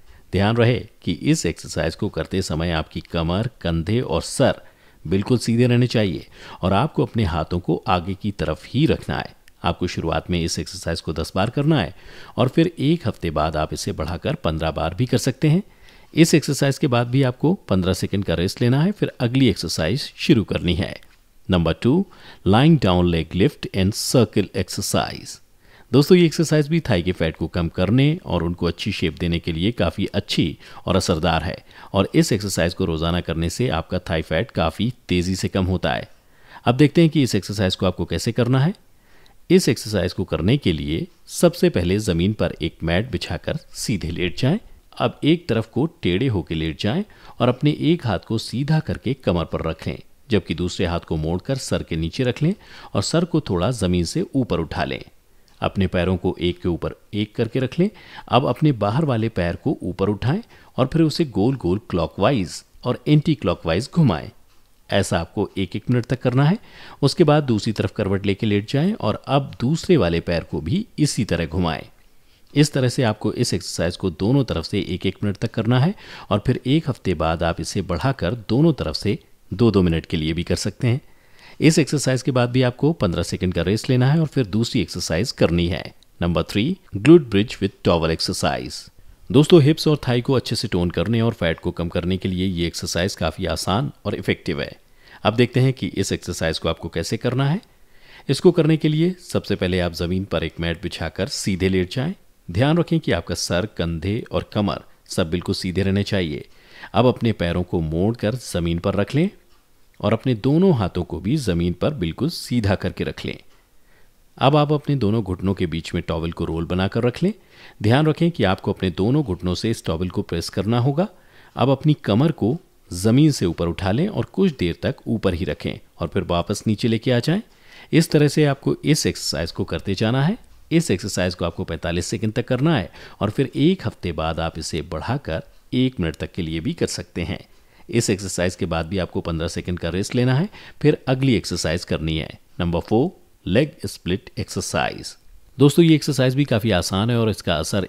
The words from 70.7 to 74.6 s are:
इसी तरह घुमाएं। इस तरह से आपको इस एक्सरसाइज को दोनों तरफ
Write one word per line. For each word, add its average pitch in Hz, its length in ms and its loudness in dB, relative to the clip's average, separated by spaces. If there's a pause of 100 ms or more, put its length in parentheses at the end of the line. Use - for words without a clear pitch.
इसी 143 260 0
तरह 85 220 -2
घुमाएं। 80 400 -2 (680)
इस 147 180 4
तरह 127 160 2
से 131 140 0
आपको 107 300 0
इस - 220 -2
एक्सरसाइज 87 420 -4
को 92 140 -2
दोनों 120 340 2
तरफ 82 200 -4